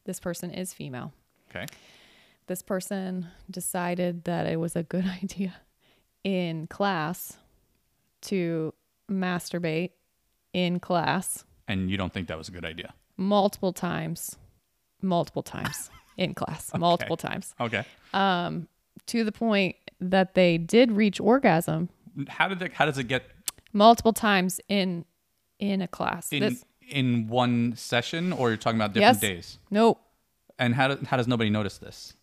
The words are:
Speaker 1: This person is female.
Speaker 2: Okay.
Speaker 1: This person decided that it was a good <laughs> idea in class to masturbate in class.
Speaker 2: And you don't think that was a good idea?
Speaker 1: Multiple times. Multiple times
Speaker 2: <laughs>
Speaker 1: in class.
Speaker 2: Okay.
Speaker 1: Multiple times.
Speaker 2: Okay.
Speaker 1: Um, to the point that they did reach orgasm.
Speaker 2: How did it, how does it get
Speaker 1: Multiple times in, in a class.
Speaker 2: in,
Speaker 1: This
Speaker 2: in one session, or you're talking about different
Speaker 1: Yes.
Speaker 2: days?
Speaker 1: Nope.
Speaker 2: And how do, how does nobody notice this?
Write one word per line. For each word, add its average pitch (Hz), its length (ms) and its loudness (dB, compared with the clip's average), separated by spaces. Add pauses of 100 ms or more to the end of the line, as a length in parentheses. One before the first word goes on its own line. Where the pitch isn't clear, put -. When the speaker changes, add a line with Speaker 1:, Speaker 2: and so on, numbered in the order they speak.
Speaker 1:
This 185 160 -10
person 175 300 -8
is 185 220 -10
female. 131 400 -12 (380)
Speaker 2:
Okay. 92 160 -10 (800)
Speaker 1:
This 185 160 -8
person 190 640 -6 (240)
decided 175 720 -4
that 170 220 -2
it 165 120 -2
was 165 180 -4
a 170 60 -2
good 180 240 -4
<laughs> 185 160 -6
idea 185 320 -6 (680)
in 170 440 -2
class 175 680 -4 (840)
to 165 500 -2 (380)
masturbate 180 800 -2 (640)
in 180 280 0
class. 170 640 0 (240)
Speaker 2:
And 95 220 0
you 98 60 0
don't 92 160 -2
think 92 160 -6
that 80 100 -6
was 80 100 -12
a - 40 -14
good 87 120 -12
idea? 82 280 -10 (240)
Speaker 1:
Multiple 196 560 0
times. 165 640 -6 (680)
Multiple 170 400 0
times - 480 -8 (140)
Speaker 2:
<laughs> - 120 -20
Speaker 1:
in - 180 -2
class. - 380 -8
Speaker 2:
Okay. - 60 -2
Speaker 1:
Multiple 170 380 2
times. - 440 -8
Speaker 2:
Okay. 123 240 -2 (280)
Speaker 1:
Um, 175 560 0 (380)
to 233 180 0
the 214 80 -2
point 202 440 0 (240)
that 185 340 2
they 175 240 6
did 220 340 6
reach 208 280 2
orgasm. 175 680 4 (400)
Speaker 2:
How - 200 0
did 190 140 -6
it, 165 120 -6
how 147 120 4
does 139 120 0
it 135 100 -2
get 127 160 -2 (480)
Speaker 1:
Multiple 226 400 8
times 196 560 2
in, 185 360 0 (560)
in 202 200 0
a 175 80 -2
class. - 440 -4
Speaker 2:
in, 147 80 0
Speaker 1:
This 247 240 0 (240)
Speaker 2:
in 123 400 0
one 120 480 2
session, 165 560 -2
or 127 160 2
you're 110 80 2
talking 113 240 0
about 104 120 0
different 113 220 8
Speaker 1:
Yes. 101 60 -2
Speaker 2:
days? 95 380 -6 (120)
Speaker 1:
Nope. 214 300 4 (580)
Speaker 2:
And 120 160 2
how 135 140 2
do, 139 180 -2
how 135 100 0
does 120 120 0
nobody 113 220 2
notice 104 280 -2
this? - 440 -18